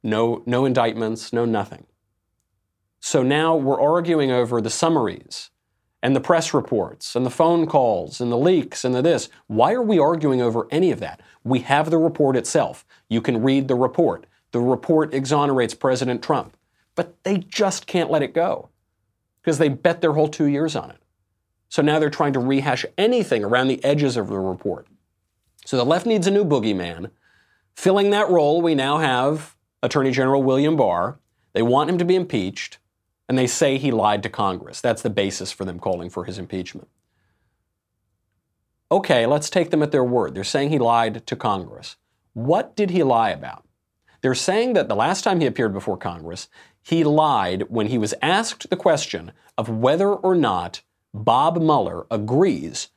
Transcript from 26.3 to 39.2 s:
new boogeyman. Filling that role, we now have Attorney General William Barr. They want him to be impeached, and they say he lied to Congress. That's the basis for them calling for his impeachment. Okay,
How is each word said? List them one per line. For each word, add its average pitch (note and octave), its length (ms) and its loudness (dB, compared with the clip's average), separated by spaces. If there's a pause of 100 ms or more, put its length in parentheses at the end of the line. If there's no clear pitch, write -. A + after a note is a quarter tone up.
new G3+ 140 2
boogeyman. G2+ 680 -2 (640)
Filling G3 360 2
that G3+ 180 2
role, E3 320 4
we E3+ 120 2
now C#3 260 0
have C#3+ 560 0 (280)
Attorney C3+ 280 2
General C3+ 300 2
William C3+ 340 2
Barr. G2+ 440 0 (340)
They A2 80 2
want C3+ 280 2
him F3 100 0
to F3 60 0
be F#3 100 2
impeached, A#2+ 640 -4 (500)
and C3 80 0
they B2+ 80 2
say C3+ 320 0
he C3+ 140 0
lied G#2+ 320 0
to A2 60 -6
Congress. - 520 -4
That's A2+ 220 -2
the A#2 60 -2
basis G2 420 -4
for G2 140 -10
them F2 120 -8
calling F2 320 -4
for F2+ 160 -10
his G2 140 -10
impeachment. - 480 -10 (2000)
Okay, A#2+ 360 2